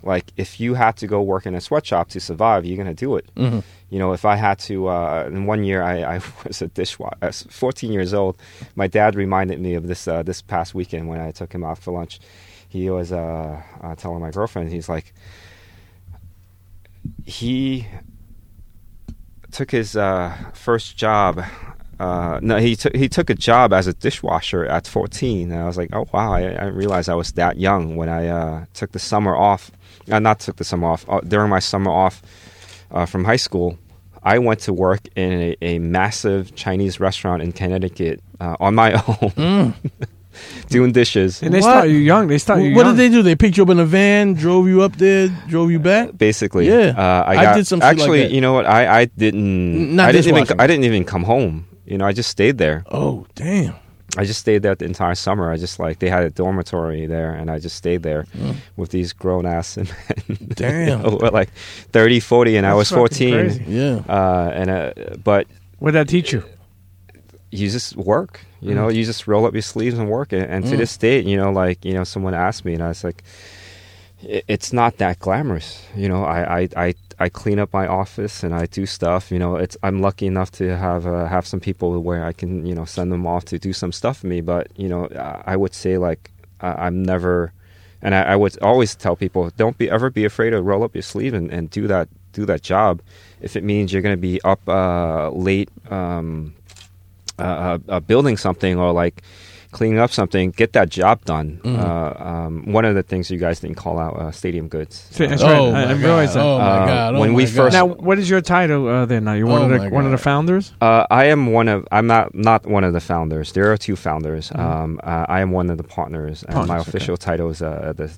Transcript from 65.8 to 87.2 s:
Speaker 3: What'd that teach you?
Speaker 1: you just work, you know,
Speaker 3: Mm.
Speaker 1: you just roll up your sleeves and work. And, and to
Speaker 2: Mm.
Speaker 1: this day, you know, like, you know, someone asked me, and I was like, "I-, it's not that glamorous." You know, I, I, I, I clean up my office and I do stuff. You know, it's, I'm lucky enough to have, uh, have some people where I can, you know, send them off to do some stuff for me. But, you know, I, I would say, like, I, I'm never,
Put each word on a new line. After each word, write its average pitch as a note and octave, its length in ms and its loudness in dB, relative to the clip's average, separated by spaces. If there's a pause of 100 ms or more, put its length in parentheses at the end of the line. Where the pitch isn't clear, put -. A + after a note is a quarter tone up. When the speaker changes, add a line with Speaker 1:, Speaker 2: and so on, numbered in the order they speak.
Speaker 3:
What'd D3+ 180 0
that D3 100 2
teach F3 240 0
you? A2+ 120 -4 (1080)
Speaker 1:
you G2+ 180 -4
just A#2 280 -8
work, A2+ 420 -2 (220)
you - 160 -6
know, A#2 100 0
Speaker 3:
Mm. A2+ 80 0
Speaker 1:
you A2+ 100 0
just A2+ 220 -6
roll G#2+ 180 4
up A2+ 100 2
your G#2+ 80 -4
sleeves A#2 360 -4
and A2 100 -4
work. A#2+ 240 -4
And, F#2+ 120 -2
and F#2 220 -4
to C3+ 100 -2
Speaker 2:
Mm. - 20 2
Speaker 1:
this A#2 180 -2
day, B2 260 2
you G2 140 0
know, G2 140 2
like, F#2 340 0
you F#2 100 -4
know, F#2 100 -2
someone F#2+ 300 -6
asked F2+ 300 -2
me, F2 100 -4
and E2 100 -4
I E2+ 40 -4
was E2+ 140 -8
like, E2+ 220 -10 (1000)
"I-, G2+ 240 -4
it's - 260 -6
not A#2+ 260 0
that F2+ 200 0
glamorous." G2 640 -4 (140)
You G2+ 120 -2
know, F#2 160 -2
I, F2 380 -2
I, F#2 140 -2
I, F2 180 -2 (240)
I F2+ 100 0
clean G2+ 300 -4
up G2+ 140 -4
my F#2+ 160 -2
office G2 560 -6
and E2+ 100 -4
I E2+ 120 -2
do F#2+ 200 -6
stuff. F2+ 460 -4
You F2+ 60 -2
know, F2+ 180 -2
it's, F2+ 260 -6
I'm F#2+ 180 -2
lucky G2 260 -2
enough F#2+ 260 -4
to F#2 240 -4
have, F2 300 -4
uh, F2 200 -4
have F2 200 -2
some G2+ 140 -8
people F2 400 -4
where E2+ 240 -4
I E2+ 80 -6
can, F2 320 -8
you F2+ 100 -6
know, E2 120 -8
send F2+ 260 -6
them F2 140 -4
off F2 200 -4
to F2 120 -8
do F#2+ 140 -6
some F#2 200 -6
stuff B2 280 -4
for G2+ 80 -12
me. F2+ 120 -4
But, F2 360 -4
you G2 120 -6
know, F2 180 -4 (120)
I, - 340 -10
I F#2+ 40 -2
would F#2+ 180 -2
say, F#2 240 -2
like, F2 320 -4 (300)
I, F2 260 -6
I'm F2+ 160 -2
never, F2+ 500 0 (480)